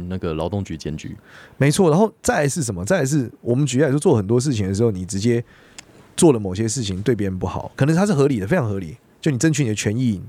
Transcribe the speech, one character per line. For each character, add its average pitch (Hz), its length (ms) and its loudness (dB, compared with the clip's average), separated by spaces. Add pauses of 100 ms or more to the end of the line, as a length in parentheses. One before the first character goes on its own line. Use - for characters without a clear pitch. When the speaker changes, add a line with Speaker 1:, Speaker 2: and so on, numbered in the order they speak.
Speaker 1:
那 92 100 -6
个 85 160 -4
劳 80 140 -4
动 101 140 -4
局 87 140 -8
检 76 200 -6
举。 - 200 -12 (400)
Speaker 2:
没 139 140 4
错， 170 200 4
然 147 80 4
后 214 140 2 (100)
再 226 200 2
来 143 60 0
是 160 140 -4
什 113 120 -4
么？ 87 100 -6
再 185 160 2
来 139 40 0
是 135 260 0 (100)
我 117 140 -2
们 147 120 2
举 123 120 -2
例 147 60 4
来 143 60 2
说， 139 80 2
做 151 180 4
很 104 80 2
多 113 160 2
事 139 120 0
情 104 160 0
的 98 60 0
时 98 80 2
候， 117 80 4
你 92 140 -6
直 92 140 -6
接 117 240 0 (720)
做 160 160 6
了 117 60 0
某 95 160 -6
些 113 140 -2
事 123 140 -4
情 95 200 -4
对 123 120 0
别 101 140 -2
人 92 100 -4
不 92 80 -2
好， - 300 -8
可 139 100 2
能 160 80 2
他 185 120 2
是 214 60 0
合 143 160 4
理 139 100 0
的， - 80 -4
非 127 100 0
常 131 120 0
合 98 100 -4
理。 82 180 -10 (240)
就 160 100 0
你 131 80 0
争 156 140 4
取 147 100 0
你 123 60 0
的 107 60 -2
权 104 220 -2
益， 120 320 0